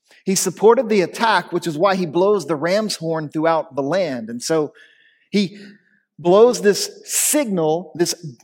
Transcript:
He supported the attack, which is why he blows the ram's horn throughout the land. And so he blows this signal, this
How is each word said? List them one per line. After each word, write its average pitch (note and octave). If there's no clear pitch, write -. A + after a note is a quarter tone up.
He F#3+
supported A3+
the G#3
attack, G3
which E3+
is D3+
why F#3+
he F3+
blows F3
the E3
ram's F#3
horn D#3+
throughout D#3
the C#3
land. C#3
And A#2+
so D#3
he G3+
blows F#3+
this -
signal, F#3
this E3